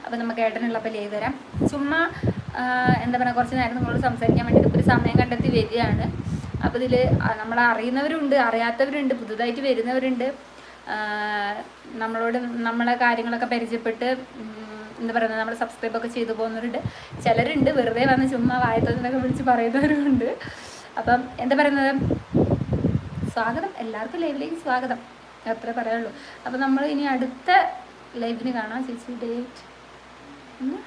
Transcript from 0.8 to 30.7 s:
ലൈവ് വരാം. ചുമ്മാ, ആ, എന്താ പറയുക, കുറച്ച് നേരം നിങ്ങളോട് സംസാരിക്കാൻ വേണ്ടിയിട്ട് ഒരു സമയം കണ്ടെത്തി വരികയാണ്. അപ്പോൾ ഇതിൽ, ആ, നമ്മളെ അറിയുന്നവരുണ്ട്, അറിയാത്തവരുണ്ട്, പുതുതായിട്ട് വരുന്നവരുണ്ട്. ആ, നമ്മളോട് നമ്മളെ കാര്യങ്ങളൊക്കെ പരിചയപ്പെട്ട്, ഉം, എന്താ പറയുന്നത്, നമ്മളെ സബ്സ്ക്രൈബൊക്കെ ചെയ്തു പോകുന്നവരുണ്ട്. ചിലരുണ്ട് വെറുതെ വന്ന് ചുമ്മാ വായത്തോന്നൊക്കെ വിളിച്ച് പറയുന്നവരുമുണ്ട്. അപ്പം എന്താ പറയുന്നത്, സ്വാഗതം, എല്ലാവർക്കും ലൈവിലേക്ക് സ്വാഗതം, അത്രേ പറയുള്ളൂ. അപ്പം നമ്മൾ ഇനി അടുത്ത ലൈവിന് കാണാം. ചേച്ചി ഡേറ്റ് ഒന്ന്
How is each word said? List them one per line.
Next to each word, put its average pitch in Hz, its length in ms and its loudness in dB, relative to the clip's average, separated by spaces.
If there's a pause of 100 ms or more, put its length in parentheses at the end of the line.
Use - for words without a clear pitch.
ലൈവ് 208 180 -6
വരാം. 226 180 -2 (380)
ചുമ്മാ, 285 280 0 (600)
ആ, 247 40 -2 (420)
എന്താ 247 160 0
പറയുക, 247 160 2
കുറച്ച് 247 220 0
നേരം 240 180 0
നിങ്ങളോട് 240 300 0
സംസാരിക്കാൻ 233 400 4
വേണ്ടിയിട്ട് - 320 6
ഒരു - 120 4
സമയം 240 300 4
കണ്ടെത്തി 247 340 0
വരികയാണ്. 220 500 2 (600)
അപ്പോൾ - 120 0 (100)
ഇതിൽ, 247 80 4 (300)
ആ, - 40 0 (120)
നമ്മളെ 233 300 2
അറിയുന്നവരുണ്ട്, 269 640 0 (140)
അറിയാത്തവരുണ്ട്, 254 720 0
പുതുതായിട്ട് 233 480 -4
വരുന്നവരുണ്ട്. 254 580 0 (680)
ആ, - 20 -4 (1080)
നമ്മളോട് 226 340 -2 (300)
നമ്മളെ 233 280 2 (100)
കാര്യങ്ങളൊക്കെ 233 500 0
പരിചയപ്പെട്ട്, 233 540 -2 (340)
ഉം, 220 100 -12 (460)
എന്താ 233 180 -4
പറയുന്നത്, 220 260 0
നമ്മളെ 226 200 -6
സബ്സ്ക്രൈബൊക്കെ 226 540 -4
ചെയ്തു 226 220 -2
പോകുന്നവരുണ്ട്. 226 400 -4 (460)
ചിലരുണ്ട് 262 540 4
വെറുതെ 233 340 2
വന്ന് 262 220 4
ചുമ്മാ 247 300 2
വായത്തോന്നൊക്കെ 240 600 0
വിളിച്ച് 254 260 0
പറയുന്നവരുമുണ്ട്. 269 800 4 (680)
അപ്പം 247 220 4 (220)
എന്താ 254 160 4
പറയുന്നത്, 277 340 4 (1400)
സ്വാഗതം, 247 400 -2 (120)
എല്ലാവർക്കും 226 400 -6
ലൈവിലേക്ക് 311 420 -4
സ്വാഗതം, 254 340 -2 (540)
അത്രേ 233 260 -6
പറയുള്ളൂ. 226 320 -2 (320)
അപ്പം 254 220 -4
നമ്മൾ 269 180 4 (100)
ഇനി 285 100 0 (100)
അടുത്ത 262 360 -4 (720)
ലൈവിന് 233 360 -4
കാണാം. 220 300 -6
ചേച്ചി 240 260 -10 (100)
ഡേറ്റ് 240 400 -8 (960)
ഒന്ന് 285 260 -4